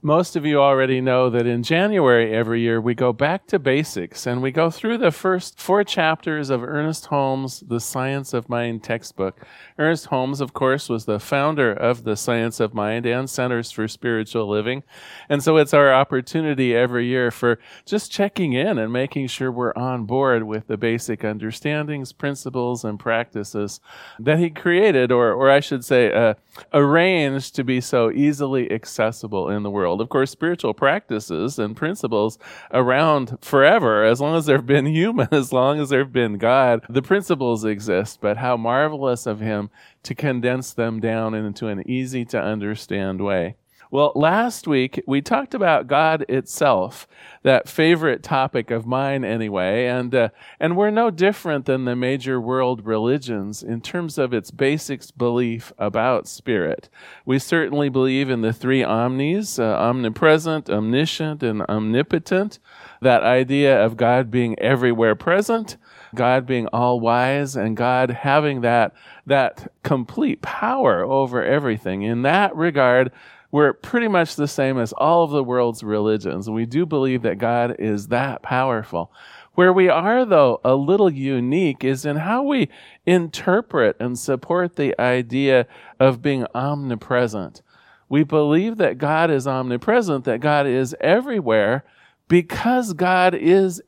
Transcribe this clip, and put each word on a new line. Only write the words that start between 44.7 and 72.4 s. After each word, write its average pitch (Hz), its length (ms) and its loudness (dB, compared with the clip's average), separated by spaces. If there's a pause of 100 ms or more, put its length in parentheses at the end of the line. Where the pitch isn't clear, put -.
we 139 160 0
talked 262 320 -4
about 175 320 2
God 156 420 2
itself, 123 800 0 (380)
that 131 240 4
favorite 160 560 2
topic 131 480 -2
of 113 140 -4
mine 131 380 -2
anyway, 104 600 -2
and, 123 260 -4
uh, 120 180 2 (280)
and 165 180 0
we're 208 140 2
no 226 200 2
different 165 560 -2
than 131 180 0
the 123 100 -2
major 127 460 -2
world 123 440 -2
religions 110 800 -4
in 117 180 -8
terms 170 380 -8
of 127 160 -2
its 110 160 -4
basics 143 640 -4
belief 120 640 -2
about 110 480 0
spirit. - 600 -4 (360)
We 131 140 0
certainly 147 500 0
believe 131 420 0
in 123 100 -2
the 110 120 0
three 127 300 0
omnis, 135 800 -2
uh, 110 160 0
omnipresent, 147 920 2
omniscient, 143 760 -2
and 107 180 -2
omnipotent, 147 960 -2 (420)
that 120 220 4
idea 131 580 4
of 113 160 2
God 123 320 2
being 117 300 -2
everywhere 117 560 2
present, 214 600 -2 (400)
God 127 300 2
being 120 260 -2
all 123 260 2
wise, 127 560 0
and 110 220 -2
God 127 340 0
having 139 520 0
that, 117 300 2 (320)
that 135 460 0 (140)
complete 143 580 -2
power 240 600 0
over 127 400 -2
everything. 107 580 -2
In 117 200 -4
that 185 340 0